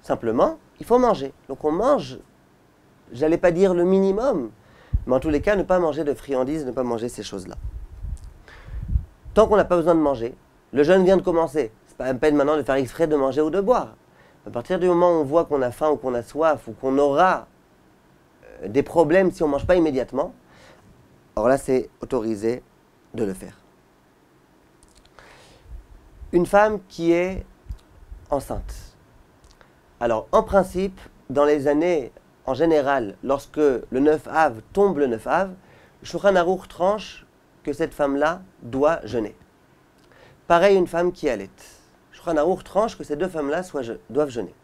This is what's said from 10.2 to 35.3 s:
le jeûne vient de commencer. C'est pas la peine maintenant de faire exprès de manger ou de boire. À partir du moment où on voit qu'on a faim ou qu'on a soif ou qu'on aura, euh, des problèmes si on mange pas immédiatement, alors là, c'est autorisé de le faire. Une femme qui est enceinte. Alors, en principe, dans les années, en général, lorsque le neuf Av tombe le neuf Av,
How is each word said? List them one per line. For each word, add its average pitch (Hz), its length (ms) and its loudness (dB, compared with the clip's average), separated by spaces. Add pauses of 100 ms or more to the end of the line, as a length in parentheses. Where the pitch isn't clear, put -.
le 131 100 2
jeûne 180 220 6
vient 190 120 6
de 175 60 0
commencer. 156 480 -2 (160)
C'est - 100 -20
pas 127 100 -8
la 131 80 -2
peine 151 200 2
maintenant 147 220 2
de 139 80 -2
faire 135 100 0
exprès 139 320 0
de 151 80 0
manger 135 260 0
ou 156 100 2
de 185 100 0
boire. 190 340 -2 (540)
À - 20 -14
partir 165 300 -4
du 180 80 2
moment 175 240 4
où 165 80 2
on 147 40 0
voit 156 200 2
qu'on 147 180 -2
a 123 80 0
faim 156 200 -2
ou 143 60 2
qu'on 131 180 -6
a 120 100 -4
soif 147 420 -2
ou 113 60 -14
qu'on 131 260 -2
aura, 147 480 2 (1160)
euh, 90 60 -8
des 131 140 0
problèmes 170 480 2
si - 140 -4
on 151 40 0
mange 143 160 -2
pas 180 120 4
immédiatement, 143 580 -2 (1000)
alors 107 120 2
là, 135 80 4
c'est 131 320 -2 (120)
autorisé 113 640 -4 (500)
de 117 80 -4
le 98 100 -4
faire. 95 280 -16 (2750)
Une 175 140 2
femme 208 420 2
qui 170 240 -2
est 180 340 -2 (840)
enceinte. - 680 -8 (1040)
Alors, 117 320 -2
en 214 100 4
principe, 190 580 -2 (300)
dans 143 140 2
les 147 240 2
années, 151 420 0 (340)
en 131 100 -4
général, 139 680 0
lorsque 135 360 -4
le 139 340 2
neuf 147 340 0
Av 135 340 0 (120)
tombe 190 260 2
le 143 80 2
neuf 113 220 -6
Av, 185 220 -2 (500)